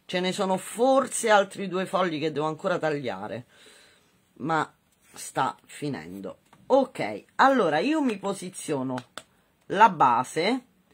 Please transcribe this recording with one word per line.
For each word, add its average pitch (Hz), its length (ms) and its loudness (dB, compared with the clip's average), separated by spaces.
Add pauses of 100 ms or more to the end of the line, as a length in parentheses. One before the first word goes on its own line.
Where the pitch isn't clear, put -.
ce - 140 -4
ne 185 140 0
sono 190 240 0
forse 247 720 0
altri 196 380 2
due 180 180 -4
fogli 180 320 -2
che 151 140 -2
devo 147 140 -2
ancora 160 320 -4
tagliare, 120 680 -6 (920)
ma 156 320 -2 (440)
sta - 500 -4
finendo. 95 720 -10 (280)
Ok, 247 580 0 (120)
allora 214 420 4
io 294 240 0
mi 233 160 -2
posiziono 175 800 -6 (680)
la 196 220 6
base 156 760 2 (300)